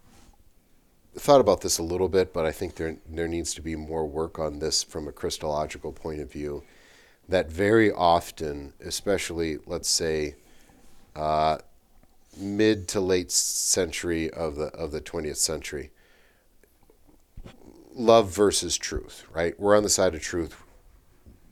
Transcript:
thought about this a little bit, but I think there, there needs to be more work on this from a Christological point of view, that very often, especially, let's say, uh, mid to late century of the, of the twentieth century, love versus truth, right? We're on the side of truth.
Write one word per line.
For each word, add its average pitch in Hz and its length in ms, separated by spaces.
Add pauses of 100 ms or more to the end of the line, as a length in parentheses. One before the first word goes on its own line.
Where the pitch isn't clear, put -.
(1160)
thought 143 260
about 98 200
this 87 160
a 85 60
little 90 260
bit, 92 240
but 82 120
I 80 60
think 85 240
there, 80 220 (100)
there 82 200
needs 82 280
to 80 60
be 80 140
more 78 300
work 78 340
on 76 200
this 76 220
from 76 260
a 69 40
Christological 76 800
point 76 300
of 69 100
view, 73 320 (640)
that 85 220
very 104 400
often, 78 880
especially, 85 880
let's 85 220
say, 78 460 (800)
uh, 78 420 (800)
mid 101 500
to 107 120
late 92 320
century 82 1000
of 80 240
the, 73 120
of 78 240
the 76 100
twentieth 78 360
century, 71 540 (2000)
love 113 360
versus 87 480
truth, - 540
right? 82 280
We're 101 180
on 107 60
the 98 60
side 90 260
of 76 60
truth. 82 400 (920)